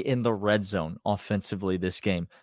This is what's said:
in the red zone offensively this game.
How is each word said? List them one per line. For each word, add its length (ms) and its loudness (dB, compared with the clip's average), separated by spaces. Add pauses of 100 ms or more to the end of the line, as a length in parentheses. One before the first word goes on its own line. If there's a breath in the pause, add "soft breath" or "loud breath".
in 140 2
the 120 2
red 300 2
zone 420 -2
offensively 720 0
this 240 -2
game. 280 0 (160)